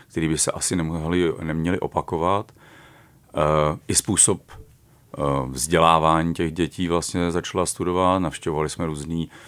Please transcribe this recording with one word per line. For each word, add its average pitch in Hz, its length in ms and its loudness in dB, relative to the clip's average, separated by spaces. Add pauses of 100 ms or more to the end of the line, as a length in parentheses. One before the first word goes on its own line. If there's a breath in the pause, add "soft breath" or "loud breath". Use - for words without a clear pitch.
které 80 200 -2
by 78 100 0
se - 140 0
asi - 240 -4
nemohly, 82 580 0 (100)
neměly 82 360 0
opakovat. 87 720 -2 (840 soft breath)
Eh, 76 420 2 (100)
i 92 80 -2
způsob, 113 460 2 (100)
eh, - 680 -16 (260)
vzdělávání 80 840 4
těch 82 180 -2
dětí 85 360 -2
vlastně 85 440 0
začala 87 340 -2
studovat. 92 540 0
Navštěvovali 78 500 -2
jsme - 160 -6
různý, 78 440 -6 (180 soft breath)